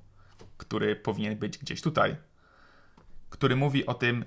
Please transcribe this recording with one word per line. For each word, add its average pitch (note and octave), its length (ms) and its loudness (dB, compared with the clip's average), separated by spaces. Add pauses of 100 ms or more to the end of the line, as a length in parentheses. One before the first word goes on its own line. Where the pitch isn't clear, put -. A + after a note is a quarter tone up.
(580)
który G#2+ 380 0
powinien G#2+ 420 -2
być G#2+ 200 -6
gdzieś - 240 -8
tutaj, - 340 2 (1120)
który B2+ 260 2
mówi C#3 300 2
o A#2+ 80 -2
tym, A#2+ 340 0